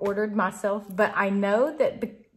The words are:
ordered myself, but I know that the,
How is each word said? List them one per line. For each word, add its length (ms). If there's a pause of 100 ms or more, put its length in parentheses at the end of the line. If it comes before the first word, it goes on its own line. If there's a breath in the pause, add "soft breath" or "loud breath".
ordered 340
myself, 540
but 260
I 140
know 480
that 240
the, 100 (260)